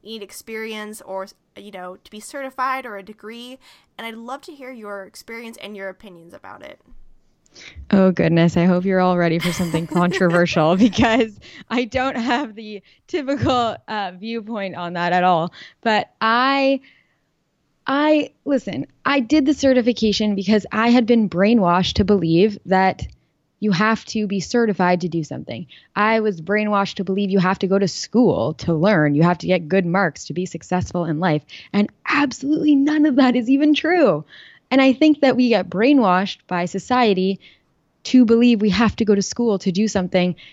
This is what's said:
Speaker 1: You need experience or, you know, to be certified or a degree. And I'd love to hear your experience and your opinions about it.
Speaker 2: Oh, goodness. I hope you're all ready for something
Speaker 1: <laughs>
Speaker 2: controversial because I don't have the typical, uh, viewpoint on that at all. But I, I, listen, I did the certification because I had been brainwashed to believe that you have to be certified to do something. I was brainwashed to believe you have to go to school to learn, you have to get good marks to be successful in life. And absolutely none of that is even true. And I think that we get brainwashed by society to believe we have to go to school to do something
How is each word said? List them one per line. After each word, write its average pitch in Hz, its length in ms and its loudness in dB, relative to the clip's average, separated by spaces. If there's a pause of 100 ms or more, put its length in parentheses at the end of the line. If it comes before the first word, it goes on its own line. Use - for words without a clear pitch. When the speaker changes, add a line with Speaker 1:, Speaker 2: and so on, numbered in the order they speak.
Speaker 1:
You 208 100 -20
need 220 100 -14
experience 214 800 -14
or, 190 240 -12 (300)
you 202 140 -20
know, 185 260 -16
to - 140 -20
be 208 100 -18
certified 262 640 -8
or 208 100 -12
a 196 60 -14
degree. 233 560 -18 (380)
And 226 100 -12
I'd 226 100 -12
love 247 260 -12
to 330 120 -20
hear 269 160 -18
your 208 340 -14
experience 226 540 -18
and 208 180 -16
your 196 120 -12
opinions 175 440 -20
about - 300 -20
it. - 180 -20 (1080)
Speaker 2:
Oh, 190 200 4
goodness. 165 460 2
I 170 80 4
hope 180 200 2
you're 190 160 0
all 180 160 2
ready 170 220 0
for 170 140 -4
something 165 340 -4
Speaker 1:
<laughs> - 60 -12
Speaker 2:
controversial 175 840 2
because 226 640 2 (320)
I 247 140 -2
don't 262 320 -4
have 233 380 -4
the 214 280 -14 (240)
typical, 254 720 -2 (100)
uh, 202 300 -8
viewpoint 208 600 -10
on 175 180 -10
that 175 180 -2
at 180 120 2
all. 175 280 2 (280)
But 214 300 -2 (100)
I, 269 600 2 (1080)
I, 294 440 0 (140)
listen, - 420 -4 (180)
I 285 160 0
did 262 260 2
the 294 80 2
certification 220 800 0
because 202 380 0
I 226 180 2
had 240 160 4
been 226 240 4
brainwashed 185 640 2
to 202 100 2
believe 185 640 2
that 190 400 0 (540)
you 208 120 0
have 214 340 0
to 214 200 -4
be 190 140 -4
certified 185 600 0
to 180 80 -4
do 160 160 -4
something. 123 420 -12 (300)
I 220 240 0
was 208 200 -4
brainwashed 202 560 -2
to 190 80 -4
believe 190 260 -2
you 196 100 2
have 185 200 0
to 190 60 -2
go 196 120 0
to 196 100 0
school 151 640 0
to - 200 -4
learn, 156 400 2
you 147 100 2
have 175 140 2
to - 100 -12
get 175 200 -2
good 185 180 0
marks 175 400 -2
to 151 80 -12
be 180 120 -6
successful 175 600 -6
in 151 140 -4
life. 156 240 0 (280)
And 202 180 0 (180)
absolutely 294 680 0
none 294 300 2
of 254 100 0
that 254 180 4
is 247 160 -2
even 294 240 4
true. 277 500 2 (460)
And 269 120 2
I 269 100 6
think 302 280 4
that 262 160 2
we 247 120 4
get 196 220 0
brainwashed 202 760 2
by 180 200 -4
society 196 720 0 (640)
to 254 200 6
believe 233 380 4
we 214 80 4
have 208 260 2
to 226 80 0
go 208 100 4
to 196 80 2
school 226 380 -2
to 190 120 -2
do 208 160 0
something 180 480 0 (160)